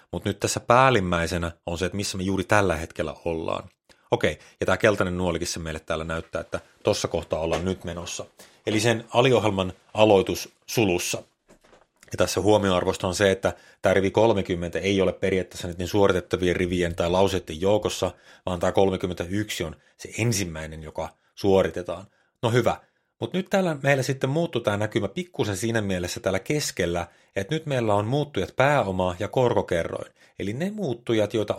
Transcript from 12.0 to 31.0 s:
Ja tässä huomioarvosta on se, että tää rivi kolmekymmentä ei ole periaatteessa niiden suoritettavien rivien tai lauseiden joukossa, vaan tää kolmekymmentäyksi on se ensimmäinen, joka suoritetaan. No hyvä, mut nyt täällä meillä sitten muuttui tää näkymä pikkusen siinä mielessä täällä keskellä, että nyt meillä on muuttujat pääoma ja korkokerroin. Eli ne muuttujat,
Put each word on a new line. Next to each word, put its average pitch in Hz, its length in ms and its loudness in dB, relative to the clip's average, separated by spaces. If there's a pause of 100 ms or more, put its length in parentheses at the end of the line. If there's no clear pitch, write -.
Ja - 60 -8
tässä 92 240 0
huomioarvosta 95 680 2
on 90 80 -2
se, 98 160 4
että 92 220 0 (280)
tää 95 120 4
rivi 95 180 2
kolmekymmentä 92 680 0
ei 95 220 2
ole 90 120 2
periaatteessa 92 540 -4
niiden 87 200 -6
suoritettavien 90 680 2
rivien 87 400 -2
tai 85 140 -2
lauseiden 90 520 0
joukossa, 95 500 0 (340)
vaan 90 140 -4
tää 90 120 0
kolmekymmentäyksi 95 920 -2
on 78 120 -8 (220)
se - 200 -16
ensimmäinen, 82 640 -4
joka 80 260 -10 (260)
suoritetaan. 92 680 2 (360)
No 117 100 0
hyvä, 107 300 2 (380)
mut - 140 -6
nyt 185 160 -4
täällä 180 340 0
meillä 139 200 4
sitten 135 260 -2
muuttui 160 320 -2
tää 104 160 0
näkymä 101 300 -2
pikkusen 104 500 -4
siinä 113 240 0
mielessä 90 380 -4
täällä 95 200 0
keskellä, 87 680 -4 (280)
että 98 200 -4
nyt 160 100 -6
meillä 120 280 0
on 104 120 0
muuttujat 135 500 -4
pääoma 98 640 2
ja 101 80 -4
korkokerroin. 101 840 0 (280)
Eli 95 140 -4
ne 170 180 -6
muuttujat, 123 600 -2